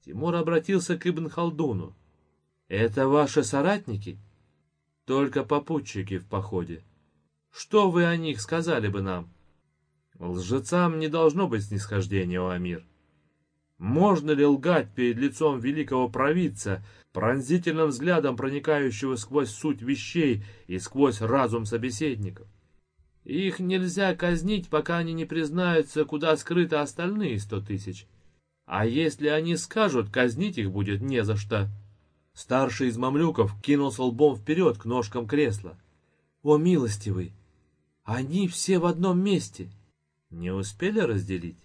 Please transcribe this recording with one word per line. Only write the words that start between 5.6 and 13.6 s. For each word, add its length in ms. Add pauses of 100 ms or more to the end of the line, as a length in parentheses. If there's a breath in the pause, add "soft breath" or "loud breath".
в 80
походе». 580 (680)
«Что 400
вы 140
о 120
них 240
сказали 460
бы 140
нам?» 300 (880)
«Лжецам 800
не 80
должно 400
быть 180
снисхождения, 760
о 100
Амир». 360 (920)